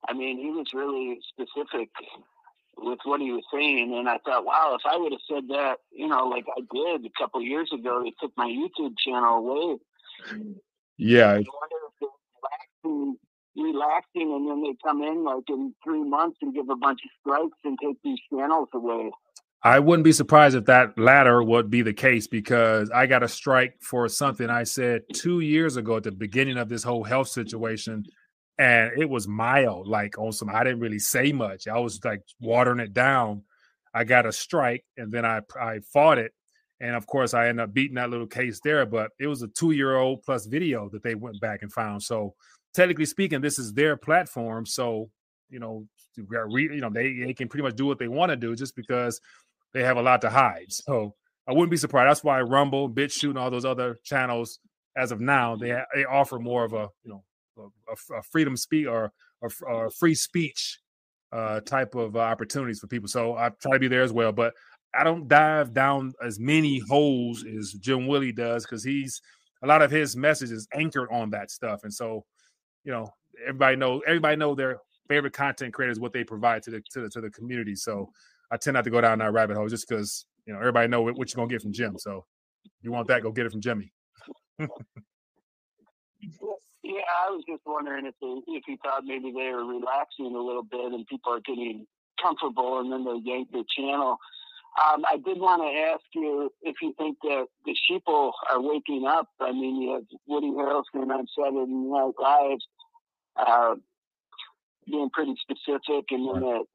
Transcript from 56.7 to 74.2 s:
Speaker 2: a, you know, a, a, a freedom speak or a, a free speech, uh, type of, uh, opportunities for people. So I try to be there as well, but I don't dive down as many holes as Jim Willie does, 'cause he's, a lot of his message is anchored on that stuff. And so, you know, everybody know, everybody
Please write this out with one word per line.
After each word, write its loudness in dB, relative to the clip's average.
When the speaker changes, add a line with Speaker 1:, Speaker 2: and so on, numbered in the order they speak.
Speaker 2:
a, -6
you -18
know, -18
a, -18
a, -6
a -16
freedom 0
speak -2
or -2
a, -10
a -4
free 2
speech, -4
uh, -4
type -2
of, -4
uh, 0
opportunities -2
for -18
people. -8
So -2
I 0
try 0
to 4
be 2
there 4
as 0
well, 2
but 0
I 4
don't 0
dive 6
down 2
as -6
many 2
holes 2
as -10
Jim -2
Willie 0
does, -4
'cause -12
he's, -6
a -6
lot 8
of 6
his 0
message 0
is -12
anchored -4
on -2
that -8
stuff. -8
And -12
so, -8
you -8
know, -8
everybody 4
know, 0
everybody 2